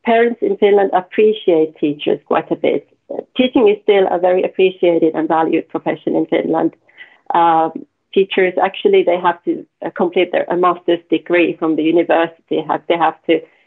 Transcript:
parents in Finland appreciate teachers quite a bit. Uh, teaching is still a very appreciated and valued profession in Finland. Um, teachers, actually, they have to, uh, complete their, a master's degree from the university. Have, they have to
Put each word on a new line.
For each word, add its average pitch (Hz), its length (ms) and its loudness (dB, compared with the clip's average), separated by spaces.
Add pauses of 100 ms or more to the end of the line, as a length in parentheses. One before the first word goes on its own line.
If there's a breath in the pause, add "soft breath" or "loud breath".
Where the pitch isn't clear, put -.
parents 233 380 0
in 196 160 -2
Finland 202 360 2
appreciate 185 840 0
teachers 147 480 -4
quite 160 260 -2
a 160 40 -4
bit. - 320 -4 (220)
Uh, - 120 -10 (140)
teaching 254 340 2
is 208 140 0
still 202 280 2
a 180 80 -2
very 180 240 2
appreciated 175 720 0
and 160 120 -4
valued 160 420 0
profession 160 460 -6
in 160 100 -2
Finland. 165 500 -2 (580 loud breath)
Um, 165 520 0 (280)
teachers, 190 480 0
actually, 190 420 2
they 175 140 0
have 180 280 -2
to, - 200 -6 (180)
uh, 165 80 -6
complete 190 400 -2
their, - 180 -2
a 170 80 -2
master's 180 420 0 (100)
degree 165 480 0
from 160 200 -2
the 151 60 -2
university. 165 840 -2
Have, 160 200 -4
they 170 100 0
have 160 280 -2
to 160 160 0 (260 soft breath)